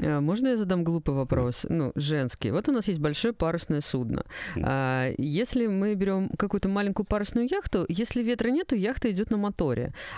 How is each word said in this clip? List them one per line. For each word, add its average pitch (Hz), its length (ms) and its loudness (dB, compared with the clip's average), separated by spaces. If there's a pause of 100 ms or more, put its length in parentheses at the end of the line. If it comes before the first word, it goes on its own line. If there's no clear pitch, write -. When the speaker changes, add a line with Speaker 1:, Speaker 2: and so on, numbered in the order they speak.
Speaker 1:
А 147 180 0
можно 208 280 2
я 247 80 2
задам 185 280 0
глупый 165 300 0
Speaker 2:
Да. 135 60 0
Speaker 1:
вопрос? 127 480 0
Ну, 151 280 0
женский. 143 560 -2
Вот 196 160 0
у 285 40 4
нас 226 160 0
есть 170 120 0
большое 151 320 0
парусное 165 480 0
судно. 127 420 -2 (320)
Speaker 2:
Мгм. 117 140 -2
Speaker 1:
А, 131 480 2
если 208 500 0
мы 202 280 2
берем 190 420 2
какую-то 196 320 0
маленькую 196 380 0
парусную 214 440 0
яхту, 330 380 0
если 233 340 0
ветра 233 280 2
нету, 302 260 2
яхта 226 340 0
идет 196 200 0
на 214 80 2
моторе. 143 560 0 (220)